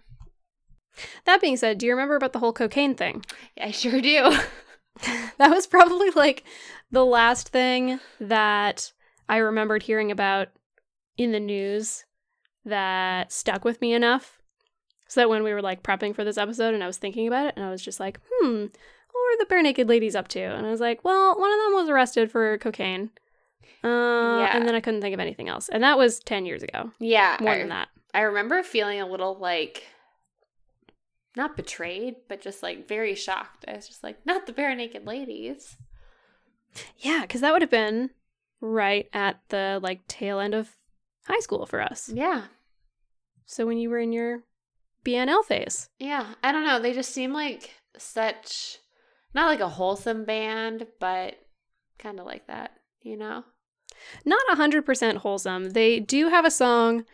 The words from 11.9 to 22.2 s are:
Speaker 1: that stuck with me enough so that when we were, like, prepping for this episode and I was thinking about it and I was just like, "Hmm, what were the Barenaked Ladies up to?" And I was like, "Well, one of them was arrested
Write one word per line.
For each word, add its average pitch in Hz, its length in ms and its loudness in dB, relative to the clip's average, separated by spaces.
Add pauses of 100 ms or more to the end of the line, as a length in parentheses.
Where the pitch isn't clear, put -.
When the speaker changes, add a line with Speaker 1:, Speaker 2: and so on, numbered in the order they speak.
Speaker 1:
that 185 680 -2
stuck 196 340 -4
with 233 160 -2
me 233 120 0
enough 240 480 0 (680)
so - 140 2
that 233 80 6
when 214 140 2
we 214 100 0
were, 208 80 -4
like, 185 220 -6
prepping 208 320 -2
for 214 100 -4
this 208 120 -4
episode 226 360 0
and 202 100 -2
I 180 40 -6
was 185 100 -8
thinking 220 300 -4
about 262 200 0
it - 80 -4
and 202 100 -8
I 185 60 -6
was 185 100 -8
just - 180 -10
like, 190 200 -8 (100)
"Hmm, 285 360 2
what 208 40 -8 (440)
were 494 260 2
the 415 100 0
Barenaked 277 400 4
Ladies 220 260 2
up 185 140 -4
to?" 185 120 -8
And 208 260 -6
I - 20 -4
was 226 120 -4
like, 233 220 -2
"Well, 381 360 4
one 392 120 2
of 427 80 2
them 427 140 2
was 359 160 2
arrested 247 420 2